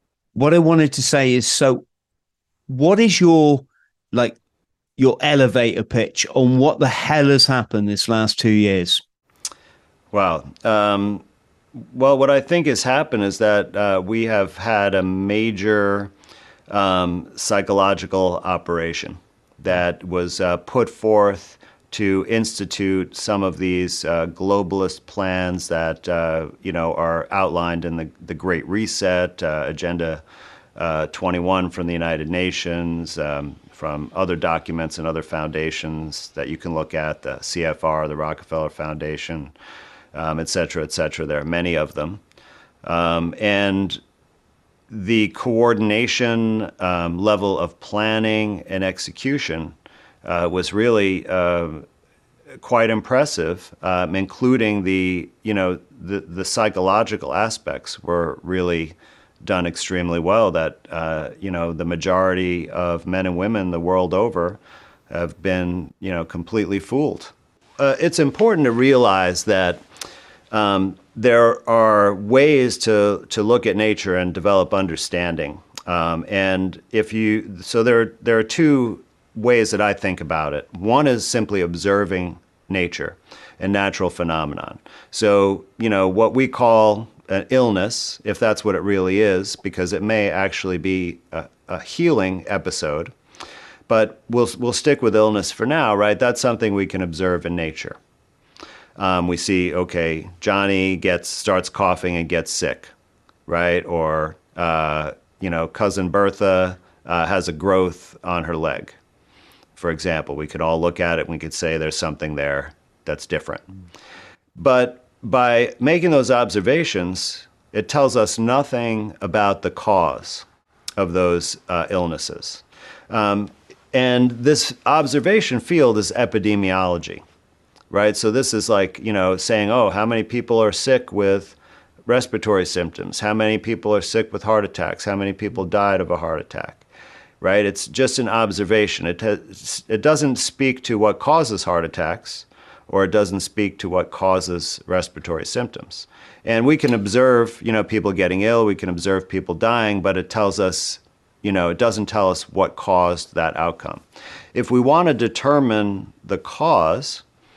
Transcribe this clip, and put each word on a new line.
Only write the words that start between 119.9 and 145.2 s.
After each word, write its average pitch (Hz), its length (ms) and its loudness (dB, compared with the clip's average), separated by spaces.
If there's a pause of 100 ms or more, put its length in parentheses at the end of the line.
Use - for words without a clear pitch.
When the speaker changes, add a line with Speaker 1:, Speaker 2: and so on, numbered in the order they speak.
Speaker 2:
of 92 160 -2
those, 87 460 0 (100)
uh, 87 220 -2
illnesses. - 760 -6 (460)
Um, 104 400 2 (440)
and 123 380 4
this 127 420 0 (120)
observation 143 760 2
field 127 380 4
is 101 180 -2
epidemiology, 95 1080 0 (640)
right? 104 280 2
So 110 140 0
this 131 220 0
is 107 140 -2
like, 98 320 2
you 107 140 -4
know, 92 240 2
saying, 104 320 0
"Oh, 113 200 2
how 101 160 0
many 113 180 0
people 117 380 0
are 107 100 4
sick 127 400 0
with 98 440 0 (500)
respiratory 110 600 0
symptoms? 87 540 -6
How 107 140 0
many 110 240 2
people 107 380 -2
are 98 60 2
sick 110 320 -2
with 101 100 -8
heart 107 220 2
attacks? - 400 -6
How 101 100 -2
many 98 180 -2
people 98 320 -6
died 98 360 2
of 85 100 -4
a 87 60 0
heart 80 220 -4
attack?" - 460 -14 (540)
Right? 101 260 2
It's 101 220 -4
just 131 320 0
an 117 80 0
observation. 104 800 0
It 87 160 -4
has, - 640 -6
it 107 140 -2
doesn't 147 360 2
speak 131 480 -2
to 117 120 0
what 104 220 2
causes 139 440 0
heart 85 220 0
attacks, - 600 -6 (420)
or 98 160 2
it 95 80 0
doesn't 98 300 2
speak - 380 -4
to 95 100 -8
what 87 220 0
causes 90 760 -2
respiratory 87 580 -4